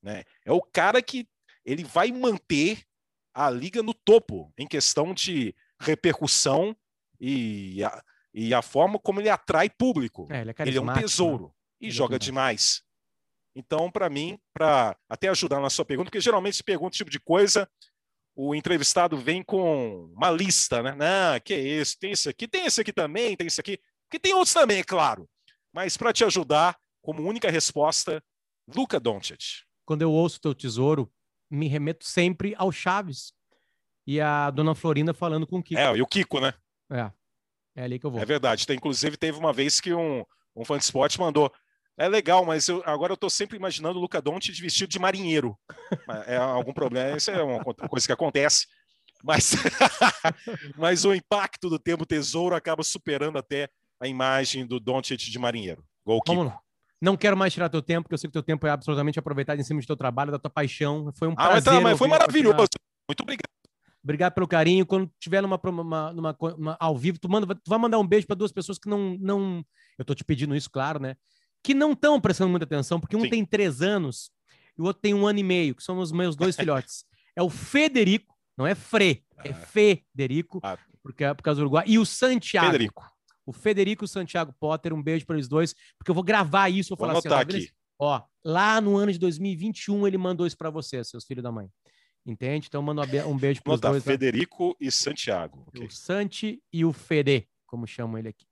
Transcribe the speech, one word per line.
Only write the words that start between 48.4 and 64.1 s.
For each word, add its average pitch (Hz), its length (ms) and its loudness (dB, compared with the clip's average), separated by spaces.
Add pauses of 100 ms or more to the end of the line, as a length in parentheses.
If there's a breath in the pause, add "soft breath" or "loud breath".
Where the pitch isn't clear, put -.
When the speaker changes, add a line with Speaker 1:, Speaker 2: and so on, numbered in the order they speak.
Speaker 1:
Mas, 151 280 2
<laughs> - 1300 0
mas 170 280 0
o 196 80 4
impacto 190 560 -2
do 160 100 -2
termo 165 260 -4
tesouro 165 500 -2
acaba 160 280 -4
superando 147 540 -4
até 139 320 -4 (300)
a 127 80 -8
imagem 131 580 0
do 120 140 -4
Doncic 127 500 -4
de 117 100 -10
marinheiro. 110 440 -4 (220)
Gol 113 160 2
Kiko. 175 140 2
Speaker 2:
Vamos 156 180 0
lá. - 60 -16 (420)
Não 185 140 4
quero 202 220 2
mais 190 160 2
tirar 175 160 -2
teu 156 120 -2
tempo, 165 220 -2
porque - 120 -8
eu - 20 -4
sei 165 100 -8
que 143 60 -10
teu 156 100 -4
tempo 156 220 -2
é 151 60 2
absolutamente 147 480 -2
aproveitado 143 400 -4
em 139 40 -2
cima 151 160 -2
do 120 60 -8
teu 151 120 -4
trabalho, 135 340 -2
da 143 80 -6
tua 147 100 -8
paixão. 147 640 -4
Foi 160 120 -2
um 165 100 -2
Speaker 1:
Ah, 170 160 4
mas 220 100 6
tá, 262 80 6
Speaker 2:
prazer 269 120 8
Speaker 1:
mas - 140 4
foi 262 100 4
Speaker 2:
ouvir 302 80 6
a 311 40 8
tua 320 80 6
Speaker 1:
maravilhoso. 254 280 6
Speaker 2:
opinião. 208 120 8 (420)
Speaker 1:
Muito - 120 -6
obrigado. - 260 -8 (560)
Speaker 2:
Obrigado 151 300 2